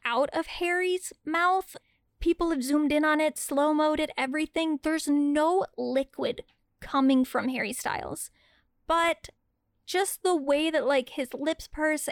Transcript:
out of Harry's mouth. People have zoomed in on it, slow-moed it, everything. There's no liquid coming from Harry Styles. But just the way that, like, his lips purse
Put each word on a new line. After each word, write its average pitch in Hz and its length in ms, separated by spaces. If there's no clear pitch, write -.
out 240 280
of 320 140
Harry's 359 640
mouth. 359 520
People 339 320
have 285 120
zoomed 285 280
in 302 140
on 302 160
it, 302 180
slow-moed 302 600
it, 302 160
everything. 302 640
There's 311 260
no 294 580
liquid 254 640
coming 269 440
from 240 240
Harry 240 240
Styles. - 580
But 330 420
just - 380
the 359 140
way 285 340
that, 302 160
like, 269 240
his - 240
lips 302 340
purse 302 440